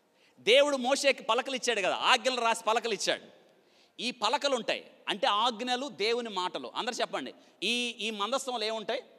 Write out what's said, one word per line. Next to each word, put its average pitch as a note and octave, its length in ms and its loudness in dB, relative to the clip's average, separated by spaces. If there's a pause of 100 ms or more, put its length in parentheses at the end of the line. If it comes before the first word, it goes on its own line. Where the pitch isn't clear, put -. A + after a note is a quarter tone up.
(400)
దేవుడు C#4 360 6
మోషేకి C4 460 2
పలకలు B3+ 340 0
ఇచ్చాడు A3+ 240 0
కదా, E3+ 140 2
ఆజ్ఞలు A#3 460 2
రాసి A3+ 240 0
పలకలు A3+ 300 0
ఇచ్చాడు. D3+ 280 0 (800)
ఈ A#3+ 80 -2
పలకలు C4 460 0
ఉంటాయి D#3 300 -4 (220)
అంటే G3 180 -2
ఆజ్ఞలు, B3 640 0
దేవుని A3+ 400 -2
మాటలు. F3+ 480 -4
అందరు G#3+ 180 -4
చెప్పండి, F3 400 -4 (280)
ఈ, A#3+ 380 -2
ఈ G#3+ 100 -2
మందస్థంలో A3+ 560 -2
ఏముంటాయి? A3 360 -4 (160)